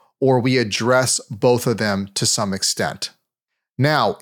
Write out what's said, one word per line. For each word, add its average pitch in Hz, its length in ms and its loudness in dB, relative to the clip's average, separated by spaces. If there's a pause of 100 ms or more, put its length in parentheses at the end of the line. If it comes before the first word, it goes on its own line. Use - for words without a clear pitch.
(200)
or 131 200 4
we 127 160 2
address 123 640 0 (100)
both 123 360 2
of 117 100 0
them 101 380 -2
to - 100 -4
some 101 300 -2
extent. - 560 -4 (640)
Now, 131 460 2